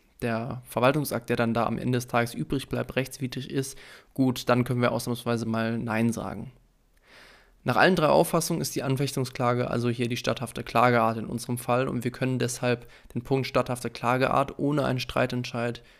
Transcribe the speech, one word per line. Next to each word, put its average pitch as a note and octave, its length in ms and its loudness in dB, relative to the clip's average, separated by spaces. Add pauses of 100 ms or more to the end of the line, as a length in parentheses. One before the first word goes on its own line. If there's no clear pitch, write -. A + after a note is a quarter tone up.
(200)
der A#2 440 -4
Verwaltungsakt, C3 640 0
der A#2+ 80 0
dann A#2 180 2
da A2+ 120 2
am A#2 120 -2
Ende B2 200 0
des B2 100 -6
Tages A#2 260 0
übrig - 340 -4
bleibt, A#2+ 280 -4
rechtswidrig C3 520 -4
ist, C3+ 300 -4 (340)
gut, C3 360 0
dann A#2+ 160 6
können B2 180 0
wir B2 80 4
ausnahmsweise A#2+ 560 -2
mal A2+ 320 0
Nein A2+ 340 0
sagen. G#2+ 380 -8 (1120)
Nach B2 120 0
allen E3+ 200 6
drei D#3 100 4
Auffassungen D#3+ 560 4
ist - 140 -6
die D3 60 -4
Anfechtungsklage B2+ 880 0
also A#2+ 200 0
hier A#2 180 0
die A#2+ 80 -4
statthafte A#2+ 460 -4
Klageart A#2 560 4
in G#2+ 80 -6
unserem A#2+ 320 -6
Fall B2+ 280 0
und B2 160 -4
wir B2 100 -2
können B2+ 260 -2
deshalb B2 500 -2 (240)
den B2 100 -6
Punkt C3+ 240 0
statthafte B2 440 -2
Klageart B2+ 680 0
ohne C#3+ 280 2
einen B2+ 140 0
Streitentscheid, B2 840 -2 (180)